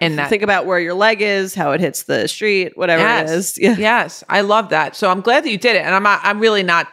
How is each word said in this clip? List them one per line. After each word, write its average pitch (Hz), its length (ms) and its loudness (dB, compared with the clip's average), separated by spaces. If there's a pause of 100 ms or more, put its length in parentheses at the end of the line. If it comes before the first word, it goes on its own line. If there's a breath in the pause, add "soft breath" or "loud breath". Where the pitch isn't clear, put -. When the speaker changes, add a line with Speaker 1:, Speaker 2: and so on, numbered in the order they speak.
Speaker 1:
In 160 140 -2
that 143 140 -2
Speaker 2:
think 208 140 0
about 190 220 0
where 180 140 0
your 170 160 -4
leg 208 260 2
is, 196 340 -2
how 151 160 -2
it 151 80 0
hits 147 240 -4
the 120 240 -2
street, 196 500 -2
whatever 170 260 2
Speaker 1:
Yes. 208 260 0
Speaker 2:
it 165 60 -2
is. 185 220 -4
<laughs> - 40 -8
Yeah. 220 160 4
Speaker 1:
Yes, 214 500 0
I 202 140 2
love 208 280 0
that. 151 260 -2
So 196 160 0
I'm 185 100 -2
glad 254 220 2
that 262 80 -4
you 202 60 -2
did 233 180 2
it. 160 100 0
And 170 80 0
I'm, 202 140 2
I'm 202 320 0
really 214 240 2
not, 170 300 0